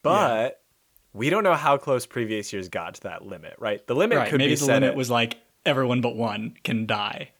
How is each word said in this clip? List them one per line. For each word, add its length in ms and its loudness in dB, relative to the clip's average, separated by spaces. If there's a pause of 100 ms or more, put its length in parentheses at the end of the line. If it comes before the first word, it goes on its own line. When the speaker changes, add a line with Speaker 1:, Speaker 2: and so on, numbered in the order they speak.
Speaker 1:
But 400 4
Speaker 2:
Yeah. 80 0 (600)
Speaker 1:
we 160 -2
don't 160 2
know 100 6
how 220 4
close 300 -2
previous 480 -4
years 160 -8
got 240 -8
to 80 -20
that 240 -12
limit, 320 -16
right? 280 -6
The 80 -2
limit 240 2
Speaker 2:
Right, 120 0
Speaker 1:
could 80 2
Speaker 2:
maybe 140 4
Speaker 1:
be 20 4
Speaker 2:
the 100 -2
Speaker 1:
set 120 4
Speaker 2:
limit 140 4
Speaker 1:
at 60 -4
Speaker 2:
was, 140 -4
like, 260 0 (300)
everyone 340 2
but 160 -2
one 480 -4
can 220 -2
die. 540 -4